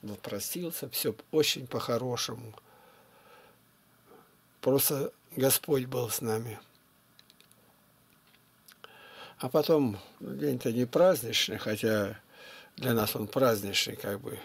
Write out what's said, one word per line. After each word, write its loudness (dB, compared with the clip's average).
Попросился, -6
всё -2
очень 2
по-хорошему. -4
Просто 2
Господь 2
был -2
с -4
нами. -2
А -6
потом, 4
день-то -2
не 2
праздничный, 2
хотя 0
для 0
нас 2
он -4
праздничный, 2
как -6
бы. -10